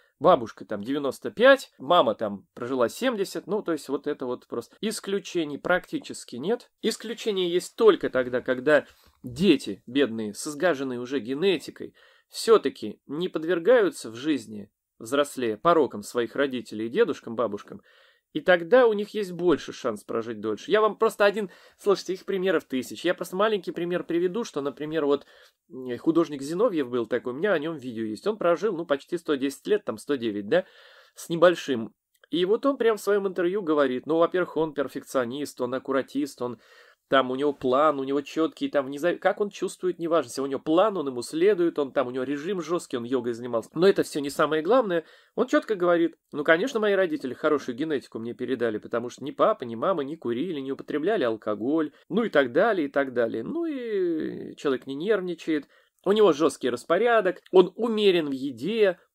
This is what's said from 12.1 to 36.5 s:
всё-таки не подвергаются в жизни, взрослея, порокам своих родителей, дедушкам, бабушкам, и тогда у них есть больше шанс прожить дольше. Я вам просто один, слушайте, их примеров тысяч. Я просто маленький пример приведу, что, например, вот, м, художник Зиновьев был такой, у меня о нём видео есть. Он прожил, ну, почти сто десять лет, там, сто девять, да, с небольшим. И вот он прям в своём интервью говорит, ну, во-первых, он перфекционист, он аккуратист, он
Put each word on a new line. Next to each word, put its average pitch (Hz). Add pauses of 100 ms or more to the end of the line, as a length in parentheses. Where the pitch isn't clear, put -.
всё-таки -
не 156
подвергаются 175
в 110
жизни, 113 (280)
взрослея, 123
порокам 147
своих 117
родителей, 123
дедушкам, 139
бабушкам, 107 (500)
и -
тогда 185
у 220
них 208
есть 196
больше 165
шанс 107
прожить 113
дольше. 107
Я 208
вам 214
просто 220
один, 208 (280)
слушайте, 185
их 185
примеров 185
тысяч. 120
Я 175
просто 180
маленький 202
пример 170
приведу, 180
что, -
например, 147
вот, 143 (440)
м, 127
художник 151
Зиновьев 160
был 120
такой, 120
у -
меня 185
о 170
нём 160
видео 117
есть. 107
Он 214
прожил, 175
ну, 165
почти 143
сто 160
десять 135
лет, 208
там, 117
сто 143
девять, 104
да, 165 (520)
с -
небольшим. 165 (360)
И 170
вот 202
он 277
прям 226
в 208
своём 196
интервью 185
говорит, 143
ну, 151
во-первых, 170
он 156
перфекционист, 135
он 123
аккуратист, 135
он 123 (520)